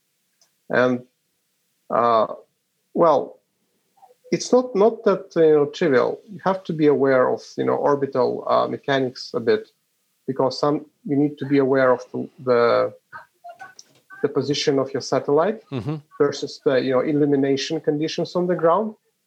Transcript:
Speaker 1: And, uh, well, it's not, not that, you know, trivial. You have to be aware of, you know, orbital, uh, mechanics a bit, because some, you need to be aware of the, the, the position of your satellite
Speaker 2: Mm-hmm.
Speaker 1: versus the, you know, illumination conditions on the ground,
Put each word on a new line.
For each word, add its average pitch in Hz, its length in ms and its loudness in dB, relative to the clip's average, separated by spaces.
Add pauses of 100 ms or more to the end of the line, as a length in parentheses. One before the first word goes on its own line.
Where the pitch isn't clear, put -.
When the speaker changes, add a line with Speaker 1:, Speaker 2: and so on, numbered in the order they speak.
(680)
Speaker 1:
And, 123 360 0 (880)
uh, 113 420 2 (640)
well, 147 420 2 (960)
it's - 200 -4
not, 247 240 0
not 226 280 2
that, 190 320 -2
you 160 160 4
know, 147 160 4
trivial. 131 520 0 (120)
You 170 120 -16
have 190 200 -2
to 180 100 -6
be 151 140 2
aware 131 420 4
of, 113 140 -4 (140)
you 135 60 -2
know, 127 120 0
orbital, 135 760 0
uh, 123 180 2
mechanics 131 680 -4
a - 40 -2
bit, 110 300 0 (560)
because 131 340 -2
some, 147 280 0 (180)
you 143 100 -2
need 143 220 0
to 135 80 -10
be 139 140 2
aware 131 320 2
of 123 100 0 (100)
the, 123 160 -8 (160)
the, 117 500 2 (1300)
the 143 60 0
position 139 500 -2
of 131 120 -4
your 120 100 -6
satellite 151 680 0
Speaker 2:
Mm-hmm. 135 280 -6 (200)
Speaker 1:
versus 143 480 -2
the, 131 160 2
you 131 100 -2
know, 127 100 2
illumination 143 800 0
conditions 156 560 -4
on 180 120 -2
the 180 80 0
ground, 175 400 0 (320)